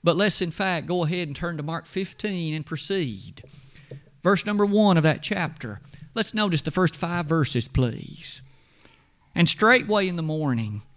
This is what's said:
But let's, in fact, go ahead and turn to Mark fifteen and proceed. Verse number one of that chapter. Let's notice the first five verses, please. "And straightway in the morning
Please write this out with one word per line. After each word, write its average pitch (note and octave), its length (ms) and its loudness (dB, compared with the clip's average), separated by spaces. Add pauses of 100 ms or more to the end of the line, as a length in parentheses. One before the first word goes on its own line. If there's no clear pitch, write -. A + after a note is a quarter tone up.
But D#3+ 120 4
let's, G3 240 2
in E3+ 100 -2
fact, F#3 340 -2
go F3 200 0
ahead E3+ 240 -4
and C3+ 60 -10
turn E3 220 -6
to C#3+ 60 -8
Mark - 240 -6
fifteen F#3 680 -6
and D#3 120 -6
proceed. C#3+ 760 -6 (800)
Verse F#3+ 240 2
number G#3 200 2
one G3+ 320 6
of D#3 60 4
that D#3 200 2
chapter. D3 560 -6 (340)
Let's A3+ 200 -2
notice G3+ 280 2
the D#3+ 100 -6
first F3+ 240 2
five F3 300 -4
verses, D3 420 0
please. - 720 -4 (920)
"And E3+ 140 4
straightway G#3+ 600 4
in F3+ 100 -2
the E3 40 -4
morning B2+ 600 -2 (140)